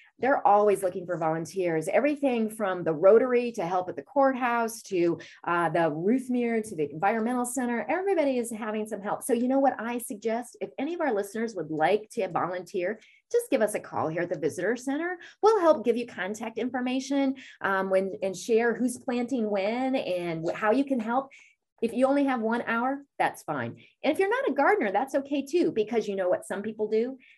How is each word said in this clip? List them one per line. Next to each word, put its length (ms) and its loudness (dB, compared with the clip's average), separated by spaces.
They're 240 2
always 380 6
looking 240 -4
for 100 -4
volunteers, 680 0
everything 640 2
from 320 -4
the 100 0
Rotary 600 6
to 120 -4
help 240 -2
at 60 -8
the 80 -10
courthouse 800 0
to, 380 0
uh, 220 2
the 240 2
Ruthmere 680 0
to 140 -8
the 160 -2
Environmental 540 0
Center. 440 -4
Everybody 500 0
is 120 -4
having 340 -6
some 160 -8
help. 220 -6
So 100 -2
you 140 0
know 140 2
what 180 4
I 200 -6
suggest? 600 -6
If 160 -8
any 180 -6
of 60 -6
our 140 0
listeners 400 -4
would 160 -8
like 440 0
to 160 -2
volunteer, 680 -4
just 180 0
give 140 2
us 140 0
a 40 -4
call 280 -4
here 140 -2
at 60 -4
the 120 -4
Visitor 340 -2
Center. 440 -4
We'll 200 6
help 240 4
give 120 4
you 120 -4
contact 500 -8
information, 800 0
um, 280 0
when, 320 2
and 160 -4
share 380 2
who's 240 -2
planting 500 -2
when 460 0
and 540 -2
wh-, 40 -2
how 200 2
you 120 4
can 140 0
help. 300 -2
If 120 0
you 160 2
only 160 4
have 160 -2
one 220 -2
hour, 420 -2
that's 240 -2
fine. 320 -4
And 100 2
if 60 -2
you're 100 2
not 200 0
a 40 0
gardener, 380 2
that's 240 0
okay 320 -2
too, 240 2
because 380 -2
you 80 -4
know 120 0
what 160 0
some 180 -6
people 260 -4
do? 300 0